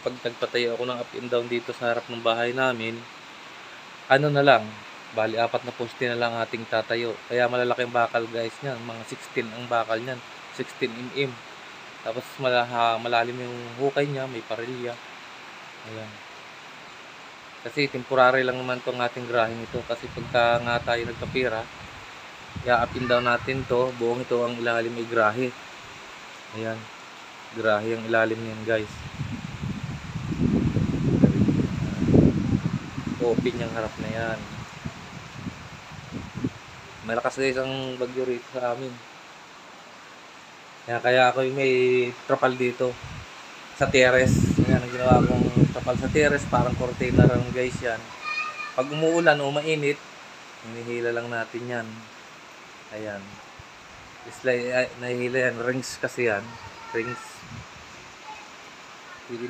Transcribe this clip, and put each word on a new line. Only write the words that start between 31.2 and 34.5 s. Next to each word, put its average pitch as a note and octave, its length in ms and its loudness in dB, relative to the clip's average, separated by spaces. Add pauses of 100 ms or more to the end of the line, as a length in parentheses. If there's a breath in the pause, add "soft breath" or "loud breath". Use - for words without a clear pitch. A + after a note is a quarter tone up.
Open A#2+ 400 2
yung A2+ 160 -4
harap A2 240 -4
na A2 80 -4
yan. A2+ 280 -4 (2750)